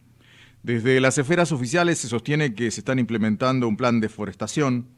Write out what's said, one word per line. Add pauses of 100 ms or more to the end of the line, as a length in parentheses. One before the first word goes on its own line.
(640)
Desde
las
esferas
oficiales
se
sostiene
que
se
están
implementando
un
plan
de
forestación (120)